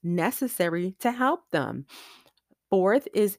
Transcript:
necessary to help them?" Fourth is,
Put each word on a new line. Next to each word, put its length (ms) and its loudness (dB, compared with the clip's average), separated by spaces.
necessary 960 -2
to 100 0
help 400 -2
them?" 360 -4
Fourth 420 4
is, 260 0